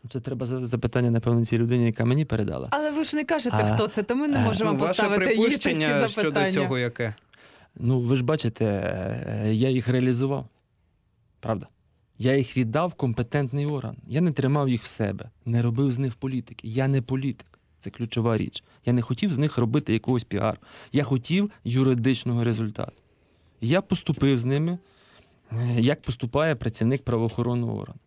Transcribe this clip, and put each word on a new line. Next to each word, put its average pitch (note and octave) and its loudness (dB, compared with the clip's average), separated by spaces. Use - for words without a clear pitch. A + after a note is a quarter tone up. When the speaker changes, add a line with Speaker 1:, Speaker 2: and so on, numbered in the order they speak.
Speaker 1:
Це C3 -6
треба B2+ -6
за-, B2+ -4
запитання, A#2+ 0
напевно, A#2 2
цій A#2 0
людині, A#2+ 4
яка A2+ 0
мені C3+ 2
передала. G2+ -2
Speaker 2:
Але D4+ 0
ви D4+ -2
ж - -4
не D4+ 0
кажете, B3 0
Speaker 1:
А, G#3+ 4
Speaker 2:
хто G#3+ 2
це, G#3 -4
то A#3 -2
ми D4 0
не C#4 0
Speaker 1:
е, B3 2
Speaker 2:
можемо G#3+ 2
Speaker 3:
Ну, - 0
ваше E3 2
Speaker 2:
поставити G3+ 2
їй F#3+ 2
такі A3+ 4
Speaker 3:
припущення D#3+ 0
щодо - -
Speaker 2:
запитання. D3+ 0
Speaker 3:
цього C3+ 0
яке? A#2+ -2
Speaker 1:
Ну, B2 2
ви A#2+ 2
ж B2+ 0
бачите, B2 0
е, G#2 -2
я B2 2
їх B2 0
реалізував. B2+ 0
Правда? A2 -4
Я B2+ 4
їх C3 0
віддав C3 0
в E3 -8
компетентний C3+ -2
орган. C3+ -6
Я C3 -2
не F3 2
тримав C3+ 2
їх A#2+ 0
в - -10
себе, G2+ -4
не A#2 0
робив B2 0
з A#2+ -4
них C3 -2
політики. B2+ -8
Я C3 0
не C3+ 2
політик. C3 -6
Це - -12
ключова A#2 0
річ. - -6
Я B2 2
не B2 4
хотів E3 -2
з C3+ -2
них D3 0
робити A#2+ 0
якогось A#2 0
піар. G#2 -2
Я C#3+ 2
хотів E3 0
юридичного A#2+ 2
результату. A2 -2
Я D#3 2
поступив C#3 0
з A#2 -4
ними, D#3 0
е, A#2+ 0
як C#3 2
поступає C#3 -2
працівник A#2+ 0
правоохоронного A#2 -2
органу. - -12